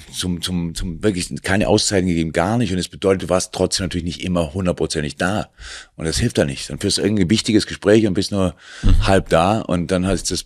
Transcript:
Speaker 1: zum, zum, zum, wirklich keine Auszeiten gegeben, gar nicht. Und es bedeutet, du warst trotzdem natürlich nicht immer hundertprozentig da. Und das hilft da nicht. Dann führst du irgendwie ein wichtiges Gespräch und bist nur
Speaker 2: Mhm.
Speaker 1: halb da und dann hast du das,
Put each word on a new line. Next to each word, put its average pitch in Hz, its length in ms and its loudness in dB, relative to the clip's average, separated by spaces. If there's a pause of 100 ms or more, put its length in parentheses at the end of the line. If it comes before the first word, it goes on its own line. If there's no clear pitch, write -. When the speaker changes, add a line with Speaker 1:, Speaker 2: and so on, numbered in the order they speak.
(100)
Speaker 1:
zum, 90 300 -4
zum, 85 340 -4
zum, 82 280 -6
wirklich 90 400 -2
keine 98 260 0
Auszeiten 98 400 2
gegeben, 82 240 0
gar 95 240 0
nicht. 104 160 0
Und 92 60 -2
es 80 100 -4
bedeutet, 90 360 0
du 80 40 -8
warst 90 240 0
trotzdem 92 320 0
natürlich 87 220 -4
nicht 73 180 -6
immer 87 300 -2
hundertprozentig 80 600 -2
da. 95 340 -2 (460)
Und 80 100 -6
das 78 100 -2
hilft 117 220 0
da 87 80 4
nicht. - 240 -8
Dann 73 80 -8
führst 98 180 -2
du - 60 -2
irgendwie 101 220 2
ein 78 60 0
wichtiges 107 360 2
Gespräch 104 400 4
und 92 80 0
bist 98 180 -2
nur 95 220 0 (260)
Speaker 2:
Mhm. 98 260 6
Speaker 1:
halb 98 220 4
da 92 320 4
und 87 300 -2
dann 90 160 2
hast 92 240 -2
du 92 40 -4
das, - 120 -6